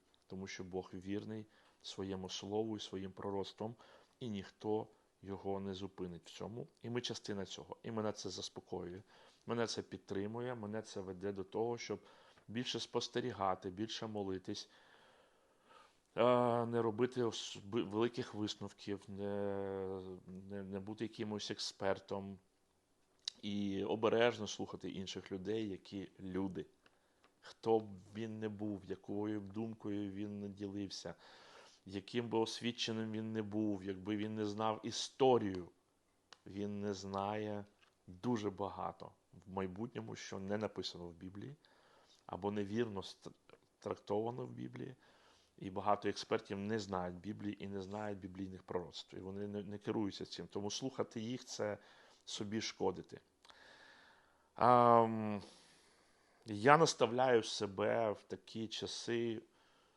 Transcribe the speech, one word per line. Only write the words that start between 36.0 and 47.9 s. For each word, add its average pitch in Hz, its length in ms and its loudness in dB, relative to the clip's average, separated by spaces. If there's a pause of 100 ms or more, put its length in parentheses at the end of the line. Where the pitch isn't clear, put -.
він 101 360 -4
не 101 120 0
знає 101 720 -2 (420)
дуже 104 420 0
багато 92 640 -4 (220)
в 92 180 -16
майбутньому, 107 640 -4
що - 240 -8
не 98 180 0
написано 92 500 -4
в 85 60 -12
Біблії, 95 420 -12 (720)
або 98 260 -2
невірно 104 500 0
стр-, - 300 -12 (480)
трактовано 113 640 -2
в 123 60 -8
Біблії. 123 440 -8 (600)
І - 120 -8
багато 101 400 2
експертів 104 480 0
не 104 220 0
знають 92 360 -2
Біблії 101 480 -6
і 98 40 -4
не 98 140 -4
знають 101 380 -6